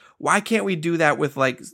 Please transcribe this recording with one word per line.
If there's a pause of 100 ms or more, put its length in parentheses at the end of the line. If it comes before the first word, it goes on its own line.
(160)
Why
can't
we
do
that
with,
like, (140)